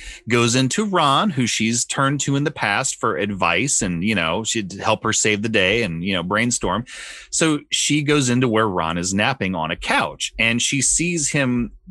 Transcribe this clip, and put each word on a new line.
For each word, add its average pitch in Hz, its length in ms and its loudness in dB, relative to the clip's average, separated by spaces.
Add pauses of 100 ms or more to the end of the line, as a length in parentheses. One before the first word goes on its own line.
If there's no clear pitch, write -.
(280)
goes 117 280 4
into 131 280 2
Ron, 175 460 2
who 127 180 0
she's 117 380 0
turned 139 360 0
to 143 140 0
in 143 80 2
the 151 80 0
past 117 480 -2
for 110 160 0
advice 95 680 0
and, 87 220 -2
you 110 100 0
know, 87 300 0
she'd 101 300 -4
help 104 300 -2
her 110 100 0
save 107 280 2
the 113 80 -2
day 107 340 2
and, 82 200 -4
you 98 100 -2
know, 87 80 0
brainstorm. 104 600 0 (480)
So 156 300 0 (100)
she 147 320 0
goes 143 260 2
into 123 200 2
where 110 180 2
Ron 85 300 0
is 90 160 -2
napping 104 420 0
on 80 160 -2
a 90 60 -6
couch, - 600 -2
and 113 240 2
she 139 200 0
sees 165 500 0
him 123 400 0 (200)